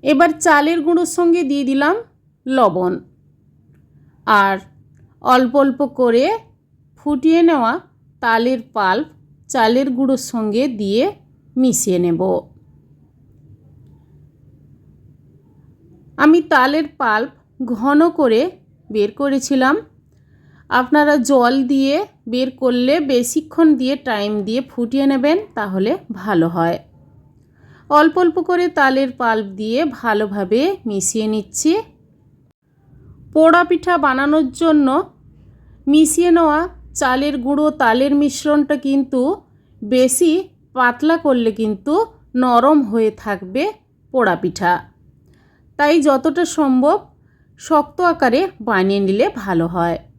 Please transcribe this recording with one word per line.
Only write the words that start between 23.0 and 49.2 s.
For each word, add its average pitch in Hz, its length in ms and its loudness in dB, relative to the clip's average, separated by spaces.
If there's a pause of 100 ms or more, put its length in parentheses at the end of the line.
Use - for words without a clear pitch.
বেশিক্ষণ 311 540 0 (100)
দিয়ে 254 180 -2 (140)
টাইম 208 240 -4 (120)
দিয়ে 226 240 -2
ফুটিয়ে 247 380 -2
নেবেন, 277 320 2 (160)
তাহলে 196 360 -4 (220)
ভালো 185 360 0
হয়। 170 300 -2 (1120)
অল্প 302 280 4
অল্প 349 180 2 (120)
করে 359 180 0 (120)
তালের 269 320 2 (100)
পাল্প 220 260 -2 (120)
দিয়ে 220 220 -2 (200)
ভালোভাবে 208 600 -2 (260)
মিশিয়ে 214 400 -4
নিচ্ছি। 214 460 -4 (1600)
পোড়া 330 320 6
পিঠা 349 340 -2
বানানোর 285 540 0
জন্য 302 360 2 (960)
মিশিয়ে 311 440 2
নেওয়া 320 300 2 (400)
চালের 269 340 -2 (100)
গুঁড়ো, 285 220 0 (160)
তালের 254 320 2
মিশ্রণটা 294 640 0
কিন্তু 269 440 -2 (600)
বেশি 254 500 2 (420)
পাতলা 254 420 0
করলে 254 360 0
কিন্তু 214 420 -4 (480)
নরম 254 360 4 (120)
হয়ে 220 200 0 (120)
থাকবে 196 400 -6 (520)
পোড়া 214 220 0
পিঠা, 175 360 -2 (1080)
তাই 294 240 2
যতটা 277 420 2 (120)
সম্ভব 285 420 2 (600)
শক্ত - 380 -2 (140)
আকারে 262 280 0 (200)
বানিয়ে 202 400 0
নিলে 196 260 0 (100)